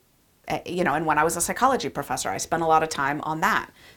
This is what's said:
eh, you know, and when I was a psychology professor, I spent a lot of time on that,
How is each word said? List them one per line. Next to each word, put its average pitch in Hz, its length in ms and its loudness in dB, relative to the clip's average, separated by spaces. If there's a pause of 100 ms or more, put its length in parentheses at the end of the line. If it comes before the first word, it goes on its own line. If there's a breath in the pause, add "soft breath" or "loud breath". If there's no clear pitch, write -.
(480)
eh, - 180 -2
you 175 180 -2
know, 143 100 2
and 160 120 -2
when 151 120 2
I 156 60 6
was 165 120 2
a - 40 -2
psychology 240 480 2
professor, 135 400 -4
I - 80 -4
spent - 260 -2
a 165 40 0
lot 160 160 6
of 160 80 -2
time 143 320 -2
on 160 180 -4
that, 190 300 0 (260 soft breath)